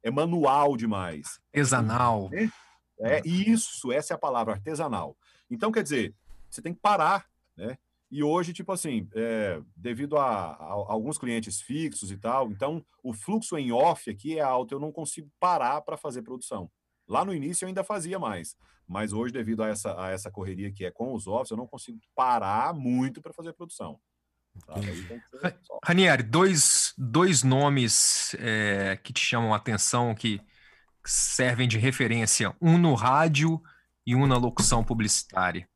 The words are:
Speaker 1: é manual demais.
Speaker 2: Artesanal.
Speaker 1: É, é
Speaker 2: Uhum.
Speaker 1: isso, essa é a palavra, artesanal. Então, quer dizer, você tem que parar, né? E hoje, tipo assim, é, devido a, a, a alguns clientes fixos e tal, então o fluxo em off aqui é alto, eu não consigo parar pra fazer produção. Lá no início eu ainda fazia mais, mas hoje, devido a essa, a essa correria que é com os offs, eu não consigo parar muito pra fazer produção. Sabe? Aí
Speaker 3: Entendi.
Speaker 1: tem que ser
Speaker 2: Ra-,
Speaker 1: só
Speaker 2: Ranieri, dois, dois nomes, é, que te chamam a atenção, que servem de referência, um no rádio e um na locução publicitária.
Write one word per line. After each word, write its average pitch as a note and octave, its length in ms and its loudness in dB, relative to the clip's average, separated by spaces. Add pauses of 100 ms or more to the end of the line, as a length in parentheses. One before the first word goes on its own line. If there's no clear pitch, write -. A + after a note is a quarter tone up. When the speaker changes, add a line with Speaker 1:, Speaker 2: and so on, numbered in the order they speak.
Speaker 1:
é A2+ 80 -4
manual D3 640 4
demais. F#2+ 640 -4 (140)
Speaker 2:
Artesanal. A#2+ 800 2
Speaker 1:
É, G3 100 -2 (560)
é B2 200 2
Speaker 2:
Uhum. - 60 -4
Speaker 1:
isso, G3 680 0
essa D3 220 -2
é - 20 -2
a - 40 -14
palavra, A#2 340 0
artesanal. G#2 640 -4 (340)
Então, A3 220 -2
quer A3 120 0
dizer, B2+ 300 -2 (360)
você - 120 -16
tem E3+ 120 -8
que - 80 -12
parar, F#3+ 440 4 (300)
né? A#2 220 -10 (340)
E D3 120 -2
hoje, E3+ 300 2
tipo - 180 -8
assim, B2 420 -4
é, A2 480 -2 (140)
devido B2 420 -4
a, C#3 80 4
a, F#2+ 280 -2
a F#2 380 -8
alguns A2+ 260 -4
clientes A2+ 440 -4
fixos C#3 500 -6
e G2 60 -10
tal, A#2 340 -2
então C#3+ 320 -6 (200)
o B2+ 100 -8
fluxo F#3+ 440 -4
em B2+ 140 -2
off C#3+ 380 2
aqui A#2+ 300 -8
é - 20 0
alto, B2+ 320 0
eu C#3 60 -6
não D3+ 120 -8
consigo D3+ 480 -10
parar D3+ 420 2
pra - 140 -8
fazer B2+ 280 -8
produção. A#2+ 460 -10 (380)
Lá B2+ 160 0
no F#3+ 100 -4
início E3 320 -4
eu - 20 -8
ainda F#3+ 160 -6
fazia F#3+ 340 -6
mais, G#2 380 -6 (320)
mas G2+ 260 -4
hoje, A#2 180 -2
devido A2+ 300 -4
a G#2+ 60 0
essa, G2+ 360 -6
a F#2+ 60 -6
essa F#2+ 220 -8
correria G2 400 -8
que G2 140 -10
é F2+ 60 -4
com B2+ 220 -8
os G#2+ 140 -8
offs, A#2 240 -4
eu A2 60 -6
não B2 100 -10
consigo B2+ 320 -18 (160)
parar B2 580 2
muito C3 480 -2
pra - 120 -16
fazer E3 200 -14
produção. - 460 -14 (680)
Sabe? F#2+ 140 -10
Aí G2+ 100 -6
Speaker 3:
Entendi. F2+ 180 -12
Speaker 1:
tem A#2 120 -14
que - 100 -20
ser B2+ 140 -20
Speaker 2:
Ra-, F3 180 -4
Speaker 1:
só - 240 -16
Speaker 2:
Ranieri, E3+ 380 6
dois, D#3+ 760 4
dois C#3+ 460 4
nomes, C3 960 2
é, G#2 640 0
que B2+ 100 -14
te - 100 -2
chamam A#2 300 2
a G#2+ 40 2
atenção, A#2 580 0
que G#2+ 260 -2 (640)
servem B2+ 640 2
de A2+ 100 2
referência, A#2 840 2
um E3 180 6
no E3 180 6
rádio D#3 680 4 (440)
e A#2+ 100 2
um C#3 100 6
na C3 120 6
locução A#2+ 460 4
publicitária. F#2 920 0